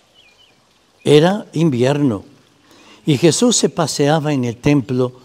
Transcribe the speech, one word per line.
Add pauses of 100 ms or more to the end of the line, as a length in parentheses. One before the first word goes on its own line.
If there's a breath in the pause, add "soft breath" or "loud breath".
(1040)
Era
invierno, (840 soft breath)
y
Jesús
se
paseaba
en
el
templo (140 soft breath)